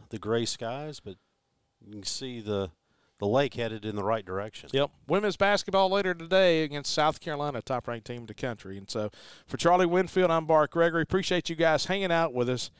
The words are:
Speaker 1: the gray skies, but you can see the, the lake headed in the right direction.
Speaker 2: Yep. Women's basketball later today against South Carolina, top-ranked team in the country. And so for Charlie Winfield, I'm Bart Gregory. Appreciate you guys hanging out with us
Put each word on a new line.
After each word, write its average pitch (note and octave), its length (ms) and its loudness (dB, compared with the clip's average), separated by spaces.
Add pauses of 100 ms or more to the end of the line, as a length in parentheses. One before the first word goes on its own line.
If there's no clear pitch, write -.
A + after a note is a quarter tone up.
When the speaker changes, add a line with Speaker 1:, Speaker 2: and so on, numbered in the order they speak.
Speaker 1:
the A2 100 -10
gray A#2 260 -2
skies, C3+ 540 -8
but F#2+ 180 -16 (640)
you G2+ 100 -20
can G#2 120 -14
see B2 360 -8
the, G2+ 320 -2 (480)
the G2+ 80 0
lake B2+ 280 2
headed A2 300 -6
in G#2+ 100 -4
the G2+ 80 -4
right G#2+ 220 0
direction. F#2+ 460 -10
Speaker 2:
Yep. C#3 200 0 (160)
Women's G3 300 0
basketball G3 520 2
later F#3+ 240 0
today E3+ 500 4
against C#3+ 300 -6
South D#3 260 2
Carolina, D3 420 -6
top-ranked A#2 460 -6
team A#2+ 140 -10
in A#2 60 -16
the G#2+ 60 -14
country. G2+ 440 -8
And G2 120 -16
so G#2+ 200 -4 (360)
for - 120 -10
Charlie F3+ 280 6
Winfield, F3+ 460 2
I'm E3 140 2
Bart D3+ 260 4
Gregory. E3 300 2
Appreciate F3+ 480 0
you E3 60 -6
guys D#3+ 300 2
hanging F#3+ 260 -2
out E3 220 2
with B2 160 0
us B2+ 300 -4